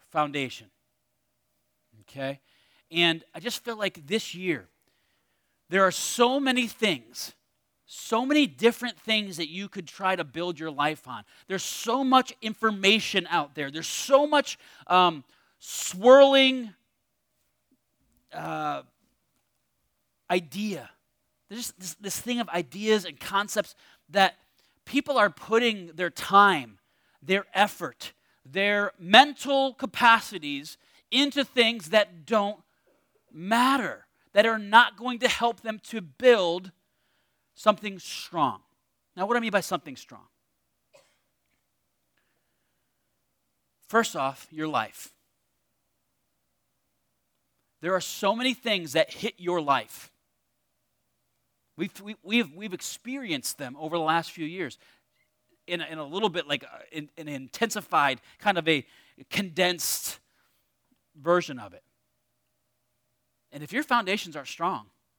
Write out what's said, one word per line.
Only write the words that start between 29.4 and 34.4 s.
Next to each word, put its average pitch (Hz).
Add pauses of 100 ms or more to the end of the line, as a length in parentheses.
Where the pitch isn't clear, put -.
capacities 180 (340)
into 277
things 226
that 202
don't 208 (720)
matter, 214 (280)
that 208